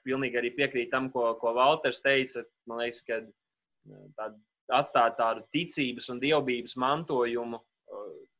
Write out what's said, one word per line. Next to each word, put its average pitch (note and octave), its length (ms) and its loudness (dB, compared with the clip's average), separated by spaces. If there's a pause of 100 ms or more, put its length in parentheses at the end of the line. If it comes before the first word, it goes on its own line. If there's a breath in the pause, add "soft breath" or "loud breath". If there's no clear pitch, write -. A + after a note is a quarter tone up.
pilnīgi B2+ 340 0
arī B2 160 -2
piekrītu C3+ 360 0
tam, C3 200 0
ko, A#2 300 2
ko A#2 120 2
Valters C3+ 480 4
teica, C3 420 2 (240)
man A#2 160 -6
liekas, A#2 220 -6
ka, A#2+ 160 -4
eh, - 840 -20 (100)
tā, A2 120 -8 (420)
atstāt B2 460 4
tādu A2+ 360 0
ticības C#3+ 560 -4
un B2 120 -8
dievbijības C3 560 0
mantojumu, B2 840 0
eh, G2+ 540 -14 (240)